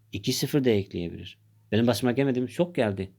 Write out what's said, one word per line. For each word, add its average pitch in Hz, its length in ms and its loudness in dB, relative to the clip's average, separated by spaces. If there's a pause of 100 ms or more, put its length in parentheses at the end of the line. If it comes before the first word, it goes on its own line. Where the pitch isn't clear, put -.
(120)
iki 104 200 -2
sıfır 139 320 0
da 127 60 6
ekleyebilir. 90 680 -2 (340)
Benim 113 140 4
başıma 123 260 2
gelmedi 127 280 0
mi? 123 80 -2
Şok 175 260 -4
geldi. 98 440 -2